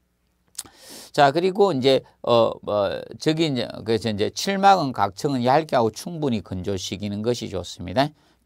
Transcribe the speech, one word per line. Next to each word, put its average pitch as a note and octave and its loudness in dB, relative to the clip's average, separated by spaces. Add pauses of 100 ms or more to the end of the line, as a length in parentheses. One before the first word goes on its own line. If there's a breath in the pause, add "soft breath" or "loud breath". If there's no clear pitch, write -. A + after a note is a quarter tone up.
(1120 loud breath)
자, C#3+ 4
그리고 F#3 2
이제, C3 4 (200 soft breath)
어, A#2 2 (100)
뭐, F#2+ -2 (180)
저기 D#3+ 0
이제, B2 -4 (180)
그래서 A2+ 0
이제 G#2 -2
칠막은 F#3+ 2
각층은 B2 -2
얇게 C#3+ 2
하고 A#2 4
충분히 D3 -4
건조시키는 G2+ -6
것이 A2+ -4
좋습니다. F#2 -4 (360 soft breath)